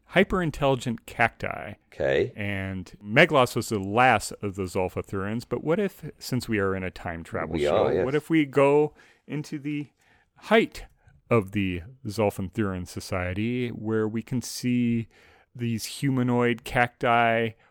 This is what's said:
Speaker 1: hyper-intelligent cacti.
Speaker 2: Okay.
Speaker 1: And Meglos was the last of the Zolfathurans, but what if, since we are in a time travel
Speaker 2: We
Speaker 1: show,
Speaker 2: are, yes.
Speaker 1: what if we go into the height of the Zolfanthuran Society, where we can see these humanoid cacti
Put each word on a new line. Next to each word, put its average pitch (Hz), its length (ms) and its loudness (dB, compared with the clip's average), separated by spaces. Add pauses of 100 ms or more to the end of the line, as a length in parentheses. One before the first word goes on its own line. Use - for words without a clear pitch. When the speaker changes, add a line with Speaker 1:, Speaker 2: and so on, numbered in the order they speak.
Speaker 1:
hyper-intelligent 147 1000 0
cacti. - 680 -2 (180)
Speaker 2:
Okay. 76 420 0
Speaker 1:
And 95 560 -6 (140)
Meglos 131 500 4
was 117 140 -4
the 110 100 -2
last 107 540 2 (100)
of 98 140 -6
the 98 80 -4
Zolfathurans, 98 840 -4
but 123 140 -4
what 160 160 0
if, 202 260 -6 (140)
since - 300 -4
we 110 100 2
are 98 160 2
in 95 80 -4
a 90 80 -6
time 85 320 -8
travel 82 320 -6
Speaker 2:
We 80 80 0
Speaker 1:
show, 82 240 4
Speaker 2:
are, 69 80 0
yes. 92 100 2
Speaker 1:
what 135 100 -2
if 151 140 -4
we 160 160 4
go 143 500 4 (320)
into 147 320 -8
the 147 300 -6 (480)
height - 480 2 (460)
of 101 220 2
the 95 300 -2 (240)
Zolfanthuran 98 840 -2
Society, 104 800 -4
where 110 400 -2
we 110 140 -4
can 120 200 -4
see 120 640 -2 (460)
these 117 300 -4
humanoid 123 800 0
cacti 117 840 2 (200)